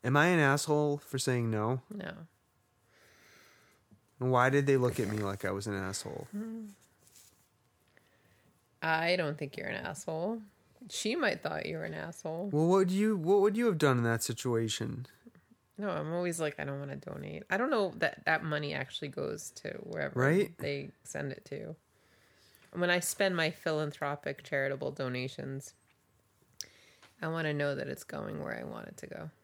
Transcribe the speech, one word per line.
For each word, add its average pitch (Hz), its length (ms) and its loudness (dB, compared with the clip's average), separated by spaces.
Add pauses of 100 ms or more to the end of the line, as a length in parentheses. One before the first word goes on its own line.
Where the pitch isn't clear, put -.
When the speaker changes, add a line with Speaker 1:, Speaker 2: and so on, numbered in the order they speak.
Speaker 1:
Am 123 140 4
I 151 100 8
an 180 140 6
asshole 147 580 4
for - 200 -6
saying 120 320 2
no? 110 380 0
Speaker 2:
No. 175 380 -10 (1900)
Speaker 1:
And 127 100 2
why 127 200 8
did 139 160 6
they 139 100 8
look 123 240 4
at 107 80 2
me 107 100 0
like 101 280 -2
I 95 60 2
was 98 140 -4
an 104 80 -2
asshole? 95 580 -6
Speaker 2:
Hmm. 220 340 -10 (2250)
I 160 340 4
don't 156 220 -2
think 143 180 -6
you're - 120 -6
an - 180 -4
asshole. 175 560 -4 (480)
She - 260 -2
might 269 260 0
thought 156 220 -4
you 160 140 -6
were 160 60 -6
an 160 100 -8
asshole. 165 580 -8
Speaker 1:
Well, 151 140 4
what 180 120 8
would 190 120 6
you, 208 260 2
what 180 240 4
would 202 160 4
you 240 100 2
have 190 120 2
done 143 180 6
in 120 80 4
that 117 180 2
situation? 117 840 -2 (720)
Speaker 2:
No, 202 120 -4
I'm 156 220 -2
always 175 260 -2
like, 151 220 -2
"I 147 40 -4
don't 139 140 -6
wanna 139 180 -8
donate." - 520 -10
I 185 80 0
don't 247 140 0
know 208 260 2
that - 300 -2
that 156 180 0
money 151 300 -2
actually 135 340 -6
goes - 420 -6 (120)
to - 80 -6 (120)
wherever 139 380 -4
Speaker 1:
Right? 165 380 4
Speaker 2:
they 143 320 -6 (120)
send 143 300 -8
it - 140 -14
to. 143 280 -10 (1000)
When 175 160 0
I 175 100 4
spend 185 340 0
my 160 160 2
philanthropic 147 920 -4
charitable 135 500 -2
donations, 135 800 -6 (1500)
I 160 60 -4
wanna 160 260 0
know 143 200 0
that 139 140 -4
it's 139 160 -8
going - 380 -8
where - 140 -6
I 58 80 -8
want - 240 -10
it 50 100 -16
to - 80 -12
go. 160 240 -12 (140)